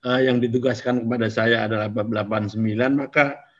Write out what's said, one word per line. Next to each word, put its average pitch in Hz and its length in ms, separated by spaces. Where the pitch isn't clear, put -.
eh, 127 160
yang 127 160
ditugaskan 123 640
kepada 117 240
saya 113 400
adalah 107 240
bab 107 160
delapan 107 400
sembilan, 110 480
maka 143 480